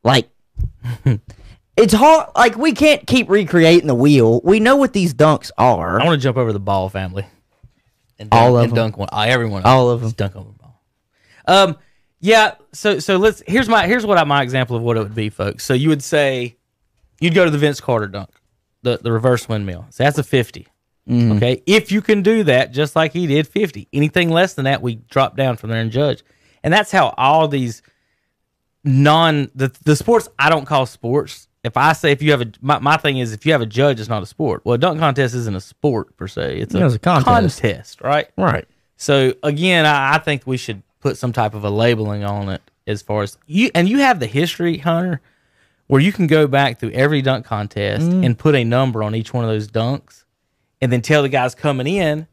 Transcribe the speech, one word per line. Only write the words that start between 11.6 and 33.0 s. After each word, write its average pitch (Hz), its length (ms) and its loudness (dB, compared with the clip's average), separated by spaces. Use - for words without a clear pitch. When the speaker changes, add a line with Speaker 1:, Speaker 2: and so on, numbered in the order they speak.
Speaker 2:
yeah, 214 340 2
so, - 260 -2
so 190 180 -2
let's, 202 300 0
here's 208 220 0
my, 214 180 2
here's 220 180 0
what 202 140 2
I, 160 60 4
my 143 180 0
example 123 340 -2
of 113 60 -4
what 117 140 0
it 113 80 -2
would 107 100 -12
be, 107 160 -4
folks. - 340 -8
So - 80 -2
you 131 160 0
would 151 140 0
say, 135 540 -2
you'd 170 140 0
go 185 100 6
to 165 60 2
the 147 80 -2
Vince 147 220 0
Carter 110 280 -2
dunk, 98 220 -12
the, 120 180 -2
the 117 120 -4
reverse 117 360 0
windmill. 98 420 -6
So - 120 -6
that's 143 160 0
a 139 60 -4
fifty. - 420 -4
Speaker 1:
Mm-hmm. 120 280 2
Speaker 2:
Okay? 123 280 0
If 214 280 0
you 208 100 0
can 208 200 0
do 220 200 2
that, 131 300 2
just 143 240 -2
like 160 160 0
he 175 160 -4
did, 147 180 0
fifty. 160 460 -6
Anything 156 380 0
less 175 240 0
than 135 100 -6
that, 135 180 -2
we 117 140 -6
drop - 400 -2
down 131 200 -2
from 110 140 -12
there 113 100 -4
and 113 120 -4
judge. 135 320 -2
And 156 100 0
that's 208 160 0
how 175 260 0
all 156 300 2
these 131 360 -6
non, 147 680 2
the, 131 180 -4
the 151 120 4
sports 226 320 0
I 143 120 2
don't 156 160 0
call 135 200 0
sports. 143 600 -6
If 120 120 -4
I 143 160 2
say, 151 200 0
if 135 100 -2
you 151 80 2
have 139 120 2
a, 110 180 -8
my, 139 180 -2
my 143 180 0
thing 143 220 -4